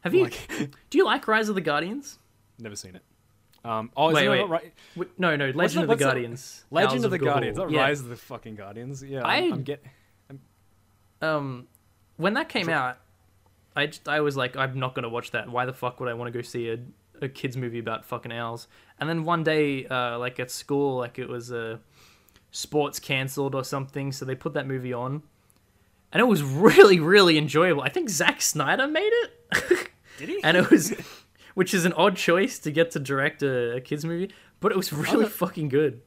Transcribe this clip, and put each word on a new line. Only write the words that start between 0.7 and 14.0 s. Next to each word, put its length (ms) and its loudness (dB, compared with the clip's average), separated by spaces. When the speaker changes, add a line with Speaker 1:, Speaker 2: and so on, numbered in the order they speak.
Speaker 1:
do 80 2
you 60 6
like 220 -2
Rise 220 0
of 60 -2
the 60 -2
Guardians? 580 -4
Speaker 2:
Never 180 -14
seen 200 -16
it. 60 -20
Um, 320 -4
oh, 140 4
is 40 4
Speaker 1:
Wait, 120 4
Speaker 2:
it 40 4
Speaker 1:
wait. 100 4
Speaker 2:
not 100 -2
Ri-, 220 -4
Speaker 1:
Wait, 220 -10
no, 180 2
no, 100 0
Speaker 2:
what's 100 -2
Speaker 1:
Legend 220 0
Speaker 2:
the, 40 2
Speaker 1:
of 40 0
the 60 0
Speaker 2:
what's 80 2
the 40 4
Speaker 1:
Guardians. 680 -4
Speaker 2:
Legend 220 2
Speaker 1:
Owls 120 0
Speaker 2:
of 60 2
the 60 -2
Speaker 1:
of 60 -2
Gahul. 20 0
Speaker 2:
Guardians, 340 0
not 120 -4
Speaker 1:
Yeah. 100 2
Speaker 2:
Rise 200 2
of 80 -14
the 80 -14
fucking 380 -16
Guardians. 480 -14
Yeah, 220 -8
Speaker 1:
I 140 0
Speaker 2:
I'm, 160 -2
I'm 100 -6
get-, 180 -10
I'm 100 -20
Speaker 1:
Um, 460 -4
when 160 0
that 140 -4
came 180 -4
Speaker 2:
Dra- 80 0
Speaker 1:
out, 240 -2
I 80 0
just, 220 -12